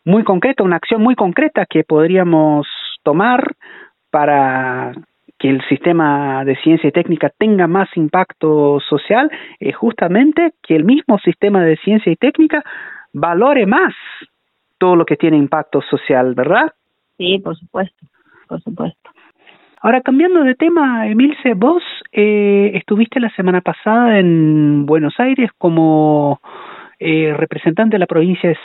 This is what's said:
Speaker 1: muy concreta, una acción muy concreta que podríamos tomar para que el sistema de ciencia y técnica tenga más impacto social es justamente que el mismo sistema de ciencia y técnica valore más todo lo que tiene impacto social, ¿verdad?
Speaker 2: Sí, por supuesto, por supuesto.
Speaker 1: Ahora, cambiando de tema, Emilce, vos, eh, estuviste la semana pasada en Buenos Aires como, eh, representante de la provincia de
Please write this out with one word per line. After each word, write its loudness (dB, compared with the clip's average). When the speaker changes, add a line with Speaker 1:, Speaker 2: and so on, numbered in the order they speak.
Speaker 1:
muy 2
concreta, 0
una 0
acción -2
muy 2
concreta 0
que 0
podríamos 2
tomar 0
para 0
que -2
el 0
sistema 0
de 0
ciencia 2
y 0
técnica -2
tenga 2
más 0
impacto 0
social 0
es -6
justamente 0
que 0
el 2
mismo 2
sistema 0
de 2
ciencia 0
y 0
técnica 0
valore 0
más 0
todo 2
lo 2
que -2
tiene 2
impacto 0
social, -2
¿verdad? 0
Speaker 2:
Sí, -2
por -10
supuesto, -10
por -12
supuesto. -12
Speaker 1:
Ahora, 0
cambiando 2
de 2
tema, 0
Emilce, 0
vos, 0
eh, 2
estuviste -2
la -2
semana 0
pasada 0
en 2
Buenos 0
Aires 0
como, 2
eh, -2
representante -2
de 0
la 0
provincia 0
de 0